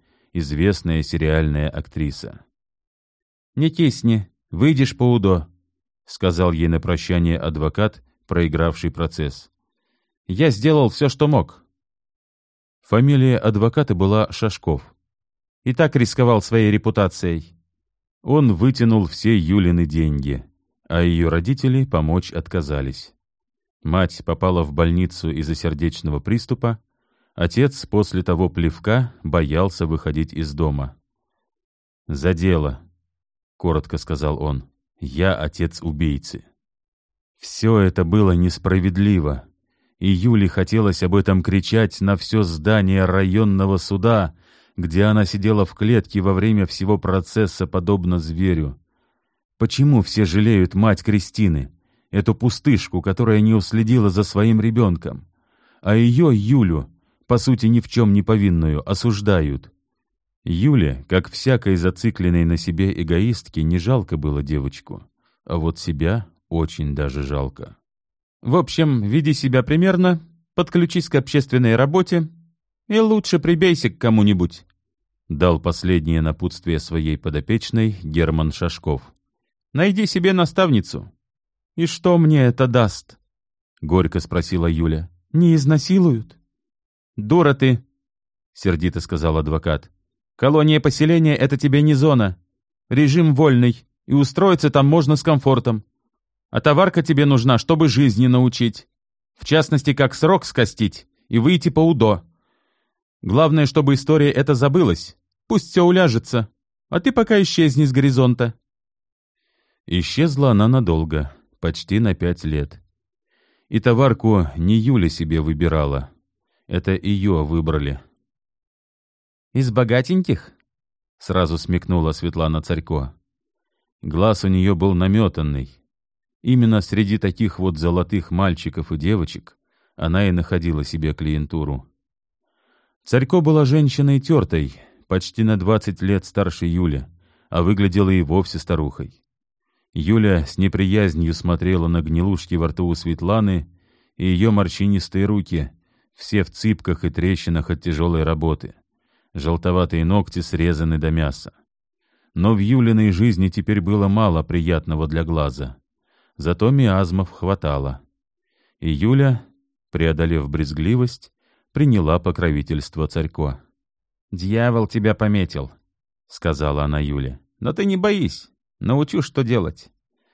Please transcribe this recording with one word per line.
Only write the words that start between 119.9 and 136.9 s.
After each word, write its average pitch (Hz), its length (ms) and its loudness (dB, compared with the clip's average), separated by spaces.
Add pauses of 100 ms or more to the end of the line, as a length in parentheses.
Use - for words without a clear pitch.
сразу 85 380 -2
смекнула 85 560 -2
Светлана 78 480 -4
Царько. 78 540 -6 (880)
Глаз 98 420 0
у 95 40 0
неё 92 280 2
был 95 160 0
намётанный. 87 800 0 (720)
Именно 113 400 2
среди 104 340 -2
таких 98 420 -4
вот 92 200 -2
золотых 87 520 -2
мальчиков 85 640 -4
и 80 60 -6
девочек 87 600 -4 (380)
она 90 320 0
и - 20 2
находила 85 540 -2
себе 78 300 -6
клиентуру. 76 720 -6 (1160)
Царько 131 380 2
была 156 240 4
женщиной 143 560 2
тёртой, 87 540 0 (320)
почти 95 380 -2
на 110 140 2
двадцать 98 440 -2
лет 95 240 0
старше 90 400 -4
Юли, 85 400 -2 (420)